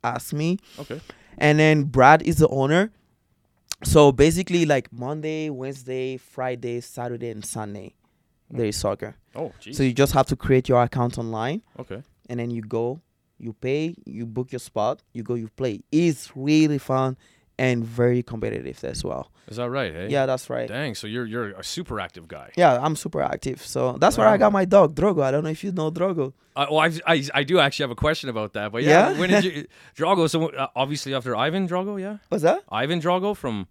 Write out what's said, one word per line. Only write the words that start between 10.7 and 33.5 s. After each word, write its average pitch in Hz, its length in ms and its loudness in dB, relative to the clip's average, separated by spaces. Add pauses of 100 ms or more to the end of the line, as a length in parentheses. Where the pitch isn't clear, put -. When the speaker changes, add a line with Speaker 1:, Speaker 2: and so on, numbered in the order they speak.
Speaker 1:
account 120 340 -2
online. 117 440 -6 (180)
Speaker 2:
Okay. 117 220 -14 (280)
Speaker 1:
And 120 100 -8
then 120 120 -6
you 117 100 -6
go, 117 400 -6 (360)
you 113 160 -12
pay, 151 420 -4 (100)
you 110 200 -10
book 120 260 -8
your 127 80 -8
spot, 113 420 -4 (120)
you 120 100 -10
go, 120 120 -4
you 113 120 -8
play. 117 340 -6 (100)
It's 160 440 2
really 151 420 2
fun, 131 400 -2 (440)
and 123 240 0
very 120 380 0
competitive 107 600 -8
as - 260 -8
well. 64 200 -8 (180)
Speaker 2:
Is 104 100 -14
that 120 120 -6
right, 120 240 -6
eh? 90 160 -10
Speaker 1:
Yeah, 135 160 0
that's 131 240 -4
right. 123 180 -6
Speaker 2:
Dang, 123 280 -8
so - 100 -12
you're, 117 280 -8
you're 113 180 -6
a 95 120 -16
super 127 360 -8
active 87 280 -10
guy. 78 300 -18
Speaker 1:
Yeah, 147 280 6
I'm 156 100 0
super 156 260 -6
active. - 380 -6 (140)
So 127 80 -2 (200)
that's 202 160 4
where 214 100 6
I 220 40 8
Speaker 2:
Wow. 208 120 4
Speaker 1:
got 208 160 6
my 185 60 2
dog, 180 300 6
Drogo. 170 260 2
I 135 80 2
don't 147 140 0
know 156 100 -4
if - 100 -10
you 196 80 -6
know 160 200 -2
Drogo. 170 420 -4 (220)
Speaker 2:
Uh, 139 160 0
well, 156 80 4
I've, 165 260 2
I, 165 160 4 (140)
I 143 80 2
do 170 160 2
actually 139 240 2
have 123 80 -4
a 113 160 -8
question 156 220 -2
about 107 240 -6
that, 104 180 -6
but 113 100 -4
yeah, 160 300 6
Speaker 1:
Yeah? - 80 -4
Speaker 2:
when 185 100 0
did 202 140 4
Speaker 1:
<laughs> 185 60 0
Speaker 2:
you, 147 180 -10 (280)
Drogo, 170 320 2
so, 160 220 0
uh, 135 260 -6
obviously 139 380 -4
after 123 220 -4
Ivan 160 320 -2
Drago, 190 340 -6
yeah? 208 160 -10 (120)
Speaker 1:
What's 156 140 -2
that? 330 280 2
Speaker 2:
Ivan 143 280 -2
Drago 185 380 -2
from 107 340 -6